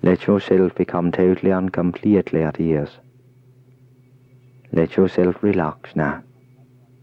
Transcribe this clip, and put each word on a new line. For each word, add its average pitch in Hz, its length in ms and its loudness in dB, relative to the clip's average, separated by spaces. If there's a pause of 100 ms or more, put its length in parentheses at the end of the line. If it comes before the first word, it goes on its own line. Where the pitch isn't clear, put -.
Let 90 240 2
yourself 92 480 2
become 87 380 -2
totally 92 380 2
and 92 200 -2
completely 90 720 0
at 78 180 -4
ease. 78 280 0 (1800)
Let 82 240 0
yourself 90 460 2
relax 92 540 -2
now. 76 260 -2 (800)